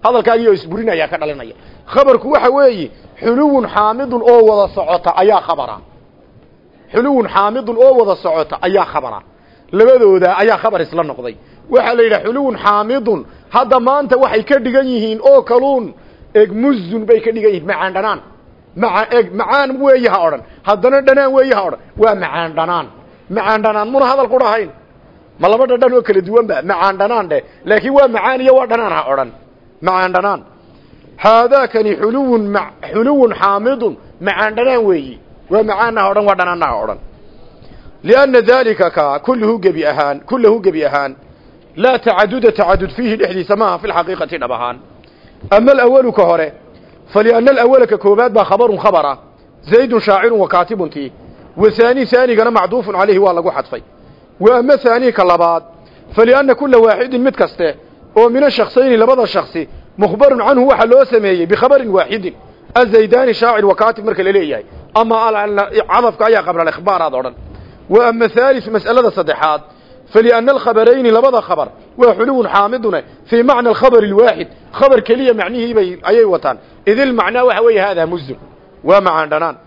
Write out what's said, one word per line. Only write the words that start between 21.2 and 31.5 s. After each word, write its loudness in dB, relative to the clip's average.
weeye 2
ha -2
odhan. -6
Waa 2
macaan -6
dhanaan. -4
Macaan -2
dhanaan -2
muna 0
hadal 0
ku 0
dhahayn. -2
Ma 0
laba 2
dhadhan 2
oo 2
kala 0
duwan 0
ba? -4
Macaan -2
dhanaan -2
dheh. -2
Laakiin 0
waa 4
macaan -2
iyo 4
waa 0
dhanaan -2
ha -2
odhan. -4
Macaan -2
dhanaan. -2
Haadaakani 2